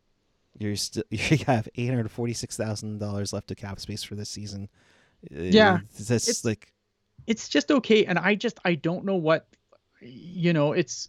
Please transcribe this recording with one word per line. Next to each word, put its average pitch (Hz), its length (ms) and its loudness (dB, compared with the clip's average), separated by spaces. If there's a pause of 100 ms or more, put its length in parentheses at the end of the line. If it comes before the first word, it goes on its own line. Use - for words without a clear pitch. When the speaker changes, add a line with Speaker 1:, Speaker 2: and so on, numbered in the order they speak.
(580)
Speaker 1:
you're 104 180 -2
still, - 300 -6
<laughs> - 40 -18
you 131 280 2 (100)
have 117 280 2
eight 120 140 -2
hundred 117 220 0
forty-six 120 460 -6
thousand 107 420 -6
dollars 101 340 -4
left 101 180 -8
of 98 60 -8
cap 98 220 -12
space 101 240 -10
for - 120 -12
this 104 140 -10
season. 101 400 -12 (640)
Uh, 73 100 -10
Speaker 2:
Yeah. 190 380 6 (180)
Speaker 1:
that's 110 300 0
Speaker 2:
It's - 180 -2
Speaker 1:
like - 280 -4 (520)
Speaker 2:
it's - 240 -4
just 285 220 2
okay. 214 340 6
And 175 140 0
I 190 160 2
just, 208 280 -4
I 175 120 2
don't 165 280 -2
know 196 120 0
what, 160 320 2 (540)
you 170 520 0
know, 147 180 4
it's, - 380 -2